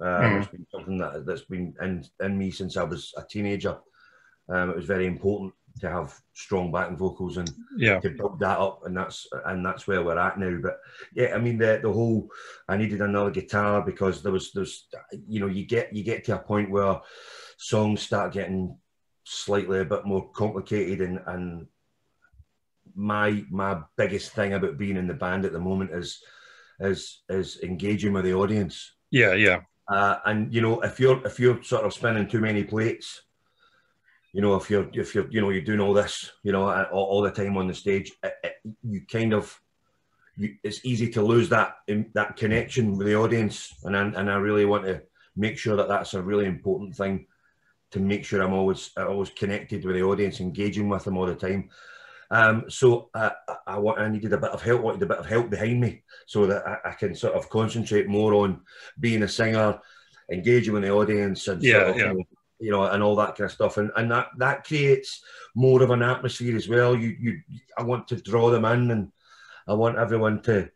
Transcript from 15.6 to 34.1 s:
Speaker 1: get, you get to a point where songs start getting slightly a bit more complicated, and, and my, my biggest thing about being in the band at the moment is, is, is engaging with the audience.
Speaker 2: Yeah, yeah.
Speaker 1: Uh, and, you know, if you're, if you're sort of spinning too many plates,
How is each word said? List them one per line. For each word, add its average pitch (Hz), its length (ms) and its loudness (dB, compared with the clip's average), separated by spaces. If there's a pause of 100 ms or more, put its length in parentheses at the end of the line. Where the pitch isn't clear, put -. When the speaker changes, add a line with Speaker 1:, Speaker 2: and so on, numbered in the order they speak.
Speaker 1:
get, 117 260 -2
you 104 100 -6
get 110 220 -4
to 104 120 -2
a - 60 -6
point 104 280 -2
where 98 300 2 (640)
songs 107 380 0
start 98 320 -2
getting 92 460 -4 (460)
slightly 95 560 -2
a 92 40 0
bit 98 220 -2
more 98 240 -2
complicated, 95 720 -2
and, 90 240 -4
and 87 400 -8 (1300)
my, 104 560 0
my 98 280 -2 (180)
biggest 101 360 -2
thing 101 220 0
about 90 240 -2
being 98 180 -2
in 90 100 -2
the 87 80 -4
band 92 300 -2
at 95 80 -4
the 85 80 -6
moment 95 320 -2
is, 87 300 -10 (580)
is, 95 480 -4
is 92 340 -4
engaging 101 520 -2
with 95 100 0
the 92 80 2
audience. 98 600 -2 (180)
Speaker 2:
Yeah, 110 240 6
yeah. 95 260 6 (280)
Speaker 1:
Uh, 101 360 4
and, 107 300 0
you 113 80 2
know, 113 180 2
if - 180 -4
you're, 131 280 4
if - 120 -8
you're 123 240 4
sort 110 220 0
of 98 80 0
spinning 110 360 0
too 110 120 0
many 107 240 0
plates, - 580 -4 (1120)